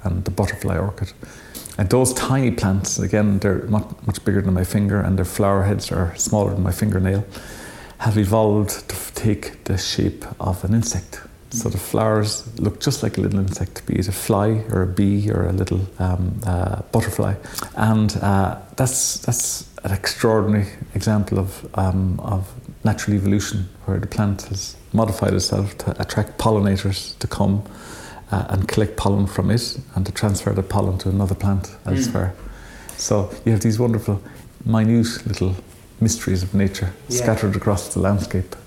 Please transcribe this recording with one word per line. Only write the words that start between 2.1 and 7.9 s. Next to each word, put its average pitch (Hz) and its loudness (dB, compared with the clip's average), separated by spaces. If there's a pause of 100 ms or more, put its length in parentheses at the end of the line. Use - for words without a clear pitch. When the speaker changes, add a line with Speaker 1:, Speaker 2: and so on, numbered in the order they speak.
Speaker 1:
tiny 135 2
plants, 95 0
again, 101 2
they're 98 0
not 107 -2
much - -2
bigger 98 4
than 92 2
my 92 2
finger 101 2
and 92 2
their 95 2
flower 98 2
heads 101 0
are 90 0
smaller 101 2
than 95 0
my 92 2
fingernail, 95 2 (760)